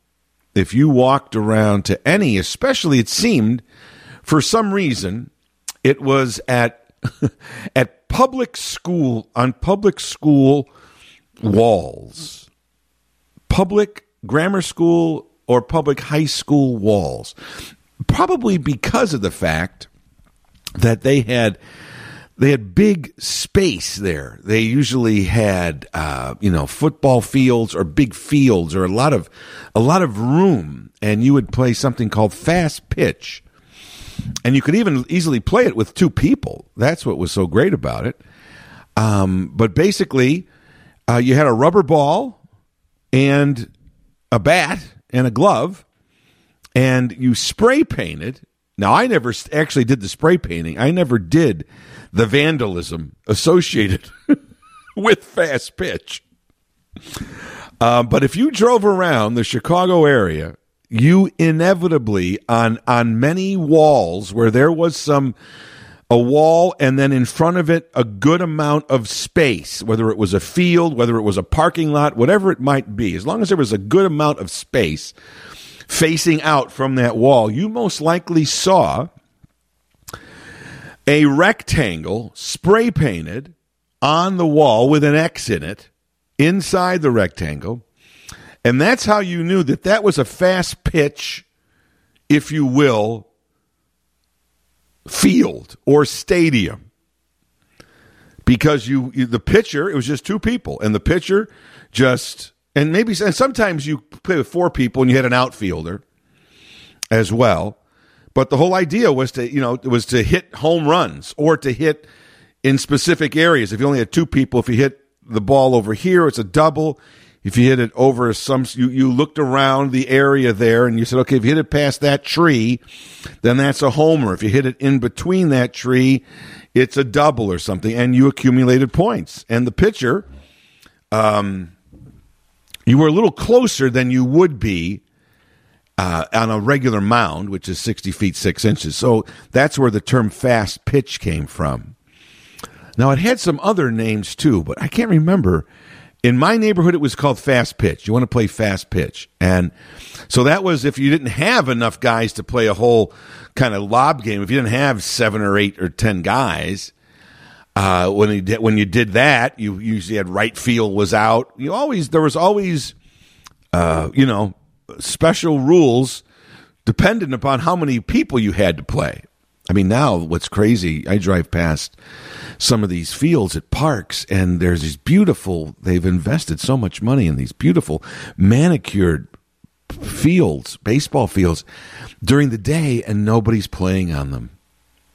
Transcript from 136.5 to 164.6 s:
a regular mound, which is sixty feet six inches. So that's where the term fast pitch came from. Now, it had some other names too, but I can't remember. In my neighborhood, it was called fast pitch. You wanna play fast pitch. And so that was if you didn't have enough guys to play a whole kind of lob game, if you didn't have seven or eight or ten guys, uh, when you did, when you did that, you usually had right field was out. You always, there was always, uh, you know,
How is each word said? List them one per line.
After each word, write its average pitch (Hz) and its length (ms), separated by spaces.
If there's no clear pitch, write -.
a 107 80
regular 120 440
mound, 98 480
which 92 180
is 90 100
sixty 98 320
feet 92 260
six - 280
inches. 101 320
So 117 300
that's 139 280
where 127 120
the 104 100
term 117 300
fast 120 560
pitch - 340
came 78 260
from. 64 500
Now, 131 140
it 139 80
had 226 220
some 165 220
other 180 280
names 110 440
too, 113 280
but 69 180
I - 80
can't 226 220
remember. 156 560
In 123 160
my 185 180
neighborhood, 180 380
it 147 80
was 135 120
called 143 240
fast 123 380
pitch. 85 300
You 107 80
wanna 123 120
play 113 200
fast 98 420
pitch. - 400
And 90 300
so 123 160
that 180 200
was 147 220
if 139 120
you 139 120
didn't 147 160
have 147 420
enough 117 320
guys 113 340
to 104 80
play 117 240
a 104 60
whole 113 400
kind 120 200
of 101 80
lob 127 400
game, 104 180
if 98 100
you 131 60
didn't 117 160
have 127 300
seven 107 400
or 101 160
eight 101 200
or 90 120
ten 98 320
guys, 95 720
uh, 92 340
when 104 200
you 101 100
did, 104 200
when 110 180
you 104 80
did 104 260
that, 127 480
you 101 200
usually 110 360
had 92 140
right 107 260
field 113 380
was 104 180
out. 113 460
You 147 160
always, 233 340
there 160 140
was 151 140
always, 180 580
uh, 80 400
you 135 100
know, 104 300